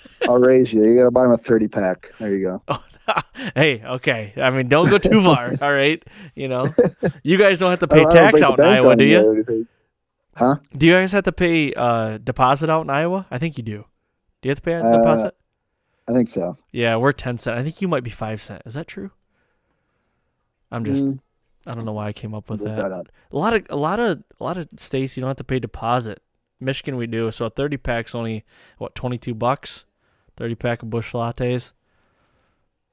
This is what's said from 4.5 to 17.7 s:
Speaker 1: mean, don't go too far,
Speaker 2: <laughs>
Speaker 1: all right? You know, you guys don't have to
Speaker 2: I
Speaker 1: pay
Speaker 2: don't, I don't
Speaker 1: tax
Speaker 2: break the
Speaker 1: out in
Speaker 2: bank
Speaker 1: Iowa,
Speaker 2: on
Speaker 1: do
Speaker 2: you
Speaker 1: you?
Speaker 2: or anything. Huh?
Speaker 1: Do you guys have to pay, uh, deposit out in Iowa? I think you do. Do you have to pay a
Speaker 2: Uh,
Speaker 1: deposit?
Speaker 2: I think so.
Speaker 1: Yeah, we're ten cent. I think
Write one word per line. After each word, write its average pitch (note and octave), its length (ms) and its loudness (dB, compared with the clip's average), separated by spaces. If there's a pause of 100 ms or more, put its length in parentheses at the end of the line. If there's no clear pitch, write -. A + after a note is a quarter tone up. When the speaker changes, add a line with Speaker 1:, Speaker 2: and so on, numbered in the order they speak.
Speaker 1:
mean, C3 160 -2
don't D#3 240 4
go G3+ 80 4
too G3+ 240 4
far, C3+ 360 4
Speaker 2:
<laughs> - 40 -6
Speaker 1:
all C#3+ 100 0
right? C#3+ 300 0 (320)
You C#3 140 -8
know, B2+ 180 -2 (560)
you F3+ 160 0
guys G3 220 4
don't F3+ 100 2
have F3+ 80 0
to F3 100 -2
Speaker 2:
I D3 100 2
Speaker 1:
pay D3 40 8
Speaker 2:
don't, D3 60 4
I E3+ 100 8
don't E3 60 8
Speaker 1:
tax - 80 4
Speaker 2:
break D3+ 80 8
the D3+ 60 6
Speaker 1:
out C#3 40 4
in B2+ 140 0
Speaker 2:
bank G3+ 140 6
Speaker 1:
Iowa, B2+ 120 6
Speaker 2:
on A#2+ 80 6
Speaker 1:
do A2+ 60 6
Speaker 2:
you C#3+ 60 6 (100)
Speaker 1:
you? G#2+ 40 4
Speaker 2:
or A2 100 4
anything. A2+ 340 -4 (680)
Huh? C3 220 2 (200)
Speaker 1:
Do C#3 120 2
you E3+ 40 8
guys F#3 200 2
have G3+ 100 2
to F#3 80 -2
pay, E3 440 0
uh, A2+ 440 -2
deposit C3 500 0
out D#3+ 120 0
in D3+ 100 -8
Iowa? E3+ 400 -2
I B2+ 80 -8
think D#3 200 -6
you A#2+ 40 -8
do. G#2 220 -12 (580)
Do B2+ 60 -6
you - 20 0
have C#3 80 -2
to - 40 -18
pay E3 100 -2
a E3+ 100 -4
Speaker 2:
Uh, A#2 160 4
Speaker 1:
deposit? A2+ 380 2 (720)
Speaker 2:
I A#2 60 -2
think A#2+ 140 2
so. F#2 280 -6 (160)
Speaker 1:
Yeah, A#2 240 0
we're C3 160 2
ten B2 260 -8
cent. A#2 180 -6
I A#2+ 60 -6
think D#3 180 -10